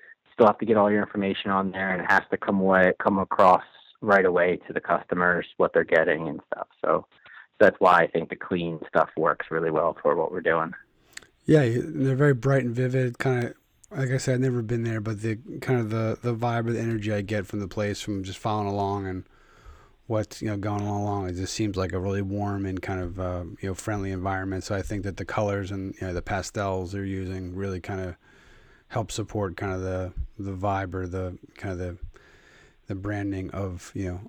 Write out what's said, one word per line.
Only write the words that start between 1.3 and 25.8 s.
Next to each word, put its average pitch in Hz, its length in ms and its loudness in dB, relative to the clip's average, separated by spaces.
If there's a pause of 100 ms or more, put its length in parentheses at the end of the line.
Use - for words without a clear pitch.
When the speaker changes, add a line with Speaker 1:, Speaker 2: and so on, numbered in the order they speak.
Speaker 1:
on 98 220 2
there, 95 180 -4
and 90 120 -2
it 90 80 0
has 98 200 6
to 95 60 0
come 101 240 0
away, 92 320 6 (100)
come 101 160 2
across 92 460 6 (360)
right 101 240 6
away 87 420 4
to 90 60 -10
the 87 80 -4
customers 90 680 2 (120)
what 87 140 2
they're 82 120 4
getting 80 440 2
and 78 120 -8 (120)
stuff. - 160 -8 (160)
So 80 220 0 (540)
that's 95 180 8
why 87 240 8
I 80 40 4
think 82 240 -2
the 90 60 -8
clean 85 520 -4
stuff 78 280 2
works 80 340 2
really 82 200 0
well 78 320 2
for 76 140 4
what 80 160 -2
we're 90 80 -6
doing. 82 320 0 (720)
Speaker 2:
Yeah, 151 180 6
y-, 117 200 2
they're 135 340 -2
very 143 180 4
bright 127 300 2
and 120 100 -2
vivid. 127 440 0
Kinda, 123 360 -2 (360)
like 135 200 -2
I 131 60 2
said, 127 200 0
I've 123 40 0
never 123 220 0
been 113 220 -2
there, 113 160 -2
but 107 220 -4
the 110 140 -2 (240)
kind 127 200 2
of 107 100 -2
the, 110 320 -2
the 120 120 -2
vibe 117 320 -2
or 117 60 0
the 110 80 -2
energy 110 320 -2
I 104 80 0
get 101 260 -4
from 101 140 -6
the 98 80 -6
place, 104 320 -4
from 98 240 -6
just 95 140 -10
following 107 300 -2
along 98 380 -2
and 92 180 -6 (840)
what's, 107 360 -4
you 110 60 -4
know, 107 80 -4
going 104 260 -4
along, 101 460 -2
it 87 60 -4
just 92 200 -6
seems 104 220 -2
like 95 160 -2
a 92 80 -2
really 98 220 -2
warm 98 440 -2
and 92 160 -4
kind 95 180 -4
of, 90 200 -6
uh, 90 240 -4 (160)
you 98 80 -4
know, 92 60 -4
friendly 98 360 -4
environment. 95 540 -4
So 107 100 -4
I 95 80 -2
think 101 220 -6
that 98 120 -6
the 98 80 -8
colors 101 460 -2
and, 95 300 -8